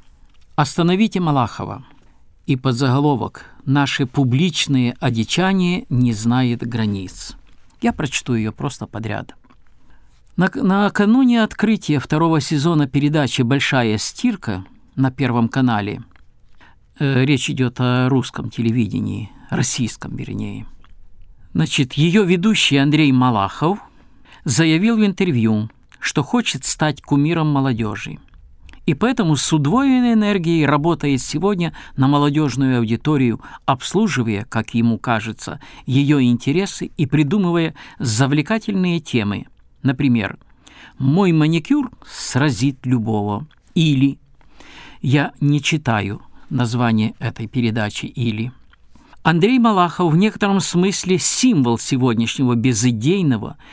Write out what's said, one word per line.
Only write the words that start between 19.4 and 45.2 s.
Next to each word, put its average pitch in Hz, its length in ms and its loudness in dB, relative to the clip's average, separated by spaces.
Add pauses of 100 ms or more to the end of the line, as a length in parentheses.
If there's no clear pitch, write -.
российском, - 640 -4
вернее. 107 520 -10 (880)
Значит, 151 400 -2
её 170 300 4
ведущий 180 520 2
Андрей 147 360 4
Малахов 127 680 0 (640)
заявил 165 540 2
в 214 80 4
интервью, 113 640 0 (300)
что - 220 -2
хочет - 440 -2
стать 151 340 -2
кумиром 151 480 0
молодёжи. 131 720 -2 (640)
И 165 80 0
поэтому 180 440 0
с - 180 -2
удвоенной 240 580 2
энергией 180 540 2
работает 147 560 0
сегодня 170 500 -2 (240)
на 131 120 4
молодёжную 139 720 2
аудиторию, 117 600 0 (240)
обслуживая, 131 800 -2
как - 300 -6
ему 113 240 2
кажется, 107 640 -4 (260)
её 139 340 2
интересы 131 800 0
и 143 80 0
придумывая 170 680 0 (240)
завлекательные 165 1040 0
темы. 104 460 -4 (360)
Например, 131 540 0 (600)
«Мой 170 320 2
маникюр 165 600 0 (120)
сразит 135 840 -2
любого» 110 600 -2 (300)
или, 139 420 2 (840)
я 143 380 0